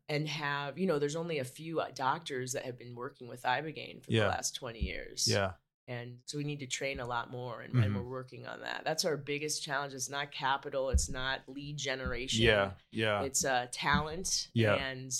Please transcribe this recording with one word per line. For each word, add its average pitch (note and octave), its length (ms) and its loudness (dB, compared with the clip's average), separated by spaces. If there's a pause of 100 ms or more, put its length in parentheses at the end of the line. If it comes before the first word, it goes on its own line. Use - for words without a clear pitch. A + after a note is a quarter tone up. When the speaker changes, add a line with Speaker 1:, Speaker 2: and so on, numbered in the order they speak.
Speaker 1:
and D3+ 200 0
have, C#3+ 500 -2
you F#3+ 80 2
know, D3+ 120 4
there's D3 180 2
only E3 220 -2
a B2+ 60 -2
few, D#3 360 -4
uh, - 140 -2
doctors C3+ 580 -2
that - 120 -2
have B2+ 140 -8
been A#2+ 160 -14
working B2 340 -10
with B2 160 -12
Ibogaine B2+ 580 -2
for - 100 -14
Speaker 2:
Yeah. A2 120 6
Speaker 1:
the G2 40 6
last - 280 -2
twenty A#2 240 -8
years. - 480 -2
Speaker 2:
Yeah. G2 240 2 (360)
Speaker 1:
And A#2+ 360 -8
so D3 140 -8
we C#3+ 40 -4
need D3 180 -4
to C3 60 -8
train C#3 320 -4
a B2 80 -4
lot A#2+ 240 -4
more, B2 300 -8
and, B2+ 140 -10
and A#2+ 100 8
Speaker 2:
Mm-hmm. G2+ 100 2
Speaker 1:
we're B2 160 -4
working B2+ 340 -10
on A#2 180 -8
that. A#2 220 -4
That's D#3+ 200 0
our D#3 120 2
biggest C#3+ 460 -4
challenge. C#3+ 320 -2
It's B2 160 -6
not C#3+ 220 -4
capital. C#3 580 0
It's - 180 4
not C3 380 -2
lead C#3+ 300 -8
generation. B2+ 680 0
Speaker 2:
Yeah, G2+ 280 8 (180)
yeah. G#2+ 320 2
Speaker 1:
It's, C3+ 220 0
uh, B2+ 260 2
talent D#3 840 2
Speaker 2:
Yeah. G#2+ 220 6
Speaker 1:
and C3 460 -2